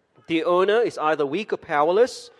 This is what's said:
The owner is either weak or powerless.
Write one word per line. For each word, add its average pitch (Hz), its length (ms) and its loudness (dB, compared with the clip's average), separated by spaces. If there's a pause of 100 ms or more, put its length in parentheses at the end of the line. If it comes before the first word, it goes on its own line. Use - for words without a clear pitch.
(260)
The 165 180 -2
owner 196 380 2
is 170 160 -4
either 151 260 0
weak 185 300 -6
or - 20 -4
powerless. 170 840 0